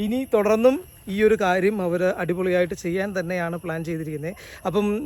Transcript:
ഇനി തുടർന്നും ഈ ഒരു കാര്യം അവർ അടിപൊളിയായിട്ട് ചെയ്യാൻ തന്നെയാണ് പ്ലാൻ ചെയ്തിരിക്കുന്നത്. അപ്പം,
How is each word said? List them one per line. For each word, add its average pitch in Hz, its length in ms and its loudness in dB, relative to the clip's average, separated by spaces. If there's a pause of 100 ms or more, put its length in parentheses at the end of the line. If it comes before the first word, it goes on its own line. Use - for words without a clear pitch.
ഇനി 240 160 -2 (140)
തുടർന്നും 220 440 4 (360)
ഈ 202 40 -2 (100)
ഒരു 214 160 4
കാര്യം 185 320 2 (120)
അവർ 175 160 0 (180)
അടിപൊളിയായിട്ട് 180 640 0
ചെയ്യാൻ 190 340 -2
തന്നെയാണ് 170 460 -4
പ്ലാൻ 165 240 -6
ചെയ്തിരിക്കുന്നത്. 160 440 -6 (360)
അപ്പം, 208 180 2 (180)